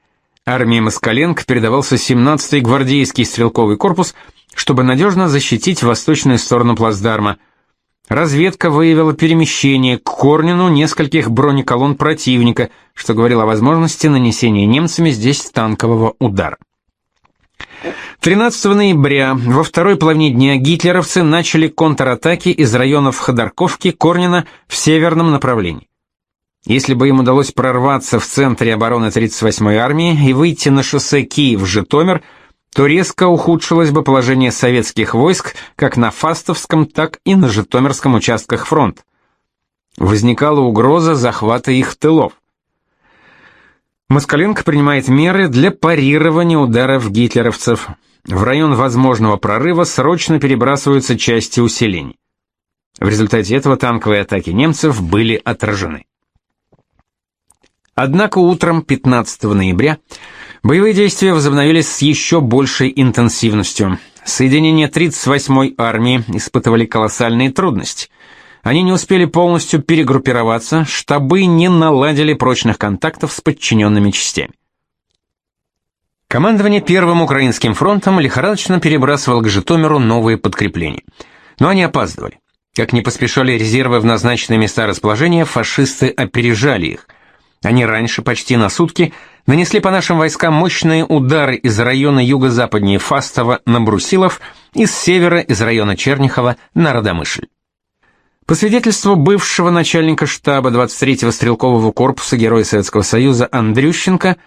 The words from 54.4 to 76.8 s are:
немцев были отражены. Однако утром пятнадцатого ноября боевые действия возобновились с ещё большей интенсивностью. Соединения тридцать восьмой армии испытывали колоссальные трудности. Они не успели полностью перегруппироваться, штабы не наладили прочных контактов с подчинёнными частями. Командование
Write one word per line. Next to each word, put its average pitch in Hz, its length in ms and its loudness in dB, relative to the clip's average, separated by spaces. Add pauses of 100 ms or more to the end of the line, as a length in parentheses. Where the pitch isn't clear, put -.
немцев 139 500 0
были 104 420 0
отражены. 98 640 -6 (1900)
Однако 165 440 0
утром 170 440 2
пятнадцатого 123 720 -2
ноября 98 440 0 (640)
боевые 190 300 2
действия 190 400 2
возобновились 147 560 2
с - 140 -8
ещё 151 400 0
большей 131 520 0
интенсивностью. 107 1040 0 (260)
Соединения 151 640 2
тридцать 156 380 -2
восьмой 135 520 0
армии 117 500 0
испытывали 113 560 0
колоссальные 117 680 -2
трудности. 147 580 -4 (520)
Они 147 200 0
не 185 100 2
успели 180 320 0
полностью 170 560 0
перегруппироваться, 131 1040 0
штабы 143 640 0
не 170 240 4
наладили 151 640 2
прочных 120 420 0
контактов 107 560 -4
с - 80 -14
подчинёнными 104 680 0
частями. - 420 -6 (1800)
Командование 202 540 2